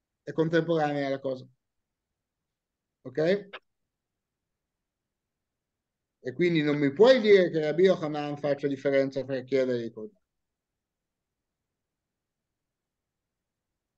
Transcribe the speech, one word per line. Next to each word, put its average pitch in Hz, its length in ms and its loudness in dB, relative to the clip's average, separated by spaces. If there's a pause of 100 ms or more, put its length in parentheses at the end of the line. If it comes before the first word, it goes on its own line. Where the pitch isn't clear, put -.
(220)
è 143 100 -14
contemporanea 156 760 -2
la 135 100 -4
cosa, 131 280 -8 (1600)
ok? 165 460 -2 (2750)
E 127 120 -10
quindi 165 260 0
non 147 160 0
mi 143 160 0
puoi 247 300 6
dire 202 280 6
che 156 100 -4
Rabbi 151 240 0
Yochanan 147 520 -2
faccia 143 300 -2
differenza 135 580 -2
fra 131 160 -8
chiedere 127 380 -2
e 117 60 -8
ricordare. 107 380 -14 (3750)